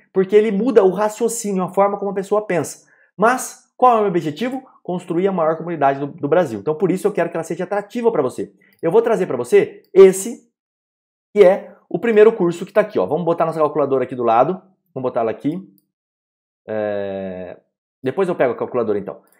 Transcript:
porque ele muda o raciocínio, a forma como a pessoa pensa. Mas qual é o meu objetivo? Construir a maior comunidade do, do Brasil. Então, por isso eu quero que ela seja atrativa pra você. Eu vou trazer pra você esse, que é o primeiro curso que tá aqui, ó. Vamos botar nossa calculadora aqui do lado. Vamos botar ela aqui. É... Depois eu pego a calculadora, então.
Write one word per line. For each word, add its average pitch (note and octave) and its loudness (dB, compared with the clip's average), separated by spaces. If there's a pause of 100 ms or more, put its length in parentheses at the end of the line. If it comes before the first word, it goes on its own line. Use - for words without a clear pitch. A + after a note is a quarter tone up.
(140)
porque F#3+ 0
ele G#3+ 4
muda G#3+ 2
o F#3+ 4
raciocínio, G#3 -4
a F3 -6
forma G3+ 0
como G3+ -8
a - -10
pessoa G#3 -2
pensa. D#3+ -6 (320)
Mas B3 -2
qual B3 6
é - 4
o A3 2
meu G3+ 0
objetivo? F3 -4 (220)
Construir F3+ -4
a G3 -2
maior D#3+ 0
comunidade D3 0
do, C#3+ -6
do C#3 -8
Brasil. C#3+ 0
Então, D3+ -4
por E3+ 0
isso F#3 -2
eu F#3+ 0
quero E3+ -2
que E3+ -8
ela E3 -4
seja F3 -8
atrativa G#3 -4
pra D#3 0
você. A#2+ -6 (300)
Eu D#3+ -2
vou A3+ 4
trazer G3+ -2
pra C3 -4
você - 0 (100)
esse, F#3+ 6 (840)
que G3+ 8
é F#3+ 4 (160)
o - -4
primeiro A3 4
curso F3 -2
que - -16
tá G#3 4
aqui, G3 -4
ó. F2+ 2
Vamos D#3+ -4
botar E3 0
nossa D#3+ -4
calculadora C#3 0
aqui B2+ -8
do B2 -6
lado. B2+ 2 (320)
Vamos B2+ -6
botar B2 -4
ela A2+ -2
aqui. D3+ -6 (1040)
É... G2 -8 (440)
Depois D3+ -2
eu F3 -4
pego C#3 0
a - -10
calculadora, A2 -4
então. F#2 -10 (180)